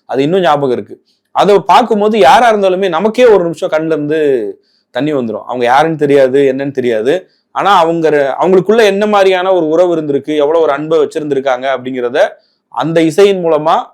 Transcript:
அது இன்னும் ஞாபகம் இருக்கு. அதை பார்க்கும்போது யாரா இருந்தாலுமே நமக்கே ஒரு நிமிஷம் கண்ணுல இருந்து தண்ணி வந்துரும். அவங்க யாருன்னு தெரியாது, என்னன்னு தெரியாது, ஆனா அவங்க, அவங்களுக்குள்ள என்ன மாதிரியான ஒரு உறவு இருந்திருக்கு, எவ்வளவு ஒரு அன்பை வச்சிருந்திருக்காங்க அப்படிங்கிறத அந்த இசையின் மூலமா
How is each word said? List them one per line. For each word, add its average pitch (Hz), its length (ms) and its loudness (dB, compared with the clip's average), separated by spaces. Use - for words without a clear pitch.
அது 127 160 -4
இன்னும் 170 180 0
ஞாபகம் 143 360 0
இருக்கு. 101 200 -14
அதை 185 240 2
பார்க்கும்போது 214 600 0
யாரா 208 340 4
இருந்தாலுமே 190 360 -2
நமக்கே 214 380 0
ஒரு 202 160 4
நிமிஷம் 170 280 -6
கண்ணுல 160 280 -2
இருந்து 147 220 -4
தண்ணி 147 240 -4
வந்துரும். 113 320 -6
அவங்க 123 180 -4
யாருன்னு 151 320 2
தெரியாது, 139 460 2
என்னன்னு 139 280 -2
தெரியாது, 123 440 -2
ஆனா 170 240 0
அவங்க, 156 600 0
அவங்களுக்குள்ள 190 460 2
என்ன 202 220 0
மாதிரியான 190 460 2
ஒரு 170 160 0
உறவு 170 280 2
இருந்திருக்கு, 151 400 -4
எவ்வளவு 156 280 0
ஒரு 143 80 0
அன்பை 156 260 -2
வச்சிருந்திருக்காங்க 139 720 -4
அப்படிங்கிறத 127 500 -4
அந்த 156 260 -2
இசையின் 185 440 2
மூலமா 160 300 0